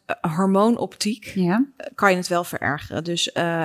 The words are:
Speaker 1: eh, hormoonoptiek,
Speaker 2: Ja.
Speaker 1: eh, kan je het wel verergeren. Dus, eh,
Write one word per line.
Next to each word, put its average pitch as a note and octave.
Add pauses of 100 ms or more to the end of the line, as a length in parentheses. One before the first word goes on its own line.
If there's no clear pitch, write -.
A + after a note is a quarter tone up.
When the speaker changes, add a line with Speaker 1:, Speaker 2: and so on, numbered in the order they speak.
Speaker 1:
eh, -
hormoonoptiek, G3 (100)
Speaker 2:
Ja. F#3+ (120)
Speaker 1:
eh, -
kan G3+
je F3+
het F3+
wel F3
verergeren. D3
Dus, E3+
eh, E3+